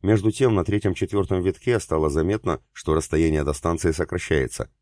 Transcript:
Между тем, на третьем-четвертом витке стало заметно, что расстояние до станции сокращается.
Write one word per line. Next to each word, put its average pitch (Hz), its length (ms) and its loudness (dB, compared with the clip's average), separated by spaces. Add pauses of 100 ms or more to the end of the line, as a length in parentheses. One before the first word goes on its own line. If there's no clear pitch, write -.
Между 104 280 4
тем, 120 240 2
на 92 100 2
третьем-четвертом 98 760 0
витке 98 380 0
стало 78 280 0
заметно, 82 520 -2 (120)
что - 220 -2
расстояние 78 480 2
до 71 100 -2
станции 85 380 -2
сокращается. - 800 -2 (120)